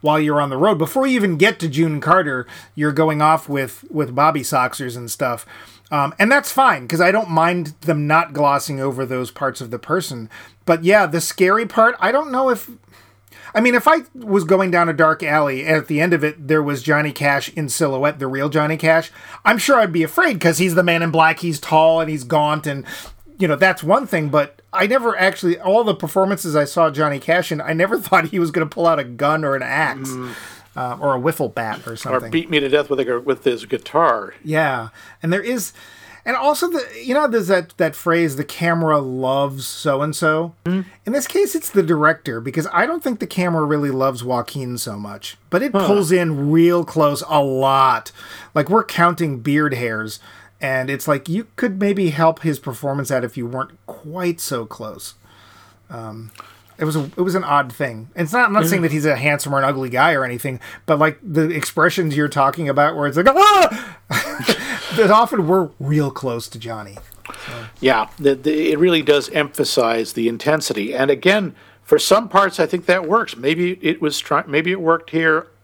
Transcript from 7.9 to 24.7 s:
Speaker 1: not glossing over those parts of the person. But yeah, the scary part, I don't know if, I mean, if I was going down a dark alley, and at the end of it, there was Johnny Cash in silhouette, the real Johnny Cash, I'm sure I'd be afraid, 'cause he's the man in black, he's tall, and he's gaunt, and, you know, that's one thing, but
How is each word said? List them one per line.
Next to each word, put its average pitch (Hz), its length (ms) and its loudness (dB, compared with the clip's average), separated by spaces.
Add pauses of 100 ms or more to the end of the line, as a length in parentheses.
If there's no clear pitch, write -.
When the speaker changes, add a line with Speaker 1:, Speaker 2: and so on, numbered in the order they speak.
Speaker 1:
not 160 260 2
glossing 139 480 0
over 135 260 -4
those 127 240 -6
parts 131 300 -6
of 120 100 -12
the 120 100 -10
person. 139 480 -6 (360)
But 165 200 0
yeah, 196 220 6
the 160 140 -2
scary 196 460 0
part, 226 340 2
I 202 120 2
don't 294 200 0
know 262 180 2
if, - 180 -2 (880)
I 214 60 2
mean, 247 140 4
if 240 120 2
I 311 160 4 (120)
was 202 300 0
going 185 260 4
down 175 180 4
a 160 60 -2
dark 156 280 4
alley, 147 440 0
and 160 100 4
at 156 120 -2
the 151 120 0
end 170 140 4
of 151 100 0
it, 151 240 -4
there 156 140 4
was 143 200 -2
Johnny 151 300 0
Cash 139 380 0
in 151 180 -6
silhouette, 143 500 0
the 135 80 -6
real 135 220 -2
Johnny 151 300 0
Cash, 160 320 2 (340)
I'm 226 140 4
sure 269 200 4
I'd 208 140 2
be 165 100 0
afraid, 240 380 0
'cause 165 180 2
he's 180 160 2
the 180 80 4
man 170 200 2
in 165 80 0
black, 160 300 4
he's 165 200 -4
tall, 160 400 4
and 160 80 0
he's 151 160 -4
gaunt, 151 420 0
and, 139 200 -6 (520)
you 190 80 2
know, 151 100 2
that's 185 260 2
one 208 240 2
thing, 156 240 -2
but 143 320 0 (100)